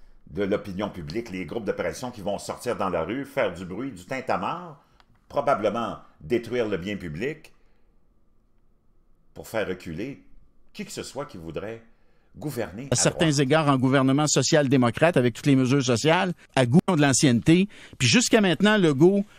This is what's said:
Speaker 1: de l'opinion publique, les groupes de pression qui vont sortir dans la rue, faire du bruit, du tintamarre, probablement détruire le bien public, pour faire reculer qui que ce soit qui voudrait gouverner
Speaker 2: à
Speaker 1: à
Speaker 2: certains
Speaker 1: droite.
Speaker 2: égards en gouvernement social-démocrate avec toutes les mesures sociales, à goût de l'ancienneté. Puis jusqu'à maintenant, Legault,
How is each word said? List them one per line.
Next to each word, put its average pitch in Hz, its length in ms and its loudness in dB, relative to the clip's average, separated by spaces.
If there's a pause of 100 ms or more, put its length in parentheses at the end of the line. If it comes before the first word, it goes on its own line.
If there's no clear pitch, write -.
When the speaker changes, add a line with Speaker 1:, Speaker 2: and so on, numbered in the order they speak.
(300)
Speaker 1:
de 95 140 -4
l'opinion 98 460 -4
publique, 92 420 -10
les 92 140 -8
groupes 104 200 -8
de 101 60 -2
pression 95 400 -6
qui 110 100 -16
vont 95 160 -4
sortir 107 400 -6
dans 95 120 -2
la 85 140 -2
rue, 123 220 -6
faire 113 280 -2
du 90 120 -12
bruit, 107 260 -10
du 87 140 -18
tintamarre, 135 760 -6 (460)
probablement 110 680 -2 (220)
détruire 117 460 -2
le 101 100 -4
bien 95 200 -6
public, 92 560 -10 (1800)
pour 85 140 -18
faire 107 200 -4
reculer 92 560 -10 (500)
qui 208 120 -12
que - 60 -16
ce 98 120 -10
soit 139 220 -12
qui - 120 -18
voudrait 87 440 -12 (560)
gouverner 117 460 -8
Speaker 2:
à 139 80 -14
Speaker 1:
à 123 40 0
Speaker 2:
certains 165 320 0
Speaker 1:
droite. 147 120 2
Speaker 2:
égards 147 280 2
en 139 100 4
gouvernement 135 500 2
social-démocrate 139 880 4
avec 123 160 2
toutes - 140 -8
les 143 80 6
mesures 131 280 2
sociales, 156 500 0 (220)
à 131 100 4
goût 123 220 6
de 175 140 2
l'ancienneté. 147 680 4 (300)
Puis 127 100 2
jusqu'à 226 340 4
maintenant, 202 360 4
Legault, 180 480 4 (140)